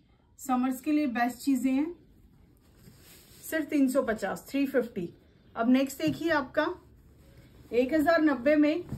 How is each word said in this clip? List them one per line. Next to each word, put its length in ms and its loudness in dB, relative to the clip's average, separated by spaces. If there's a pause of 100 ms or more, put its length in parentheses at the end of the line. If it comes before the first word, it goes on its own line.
(380)
Summers 420 -2
के 120 -2
लिए 160 2
best 300 -2
चीज़ें 340 0
हैं, 140 0 (1600)
सिर्फ 220 -4
तीन 220 2
सौ 140 2
पचास, 460 -4
थ्री 180 -2
फिफ्टी। 420 -4 (480)
अब 140 0
next 320 2
देखिए 300 -2
आपका 340 -2 (1040)
एक 240 0
हज़ार 280 4
नब्बे 340 4
में 280 2 (140)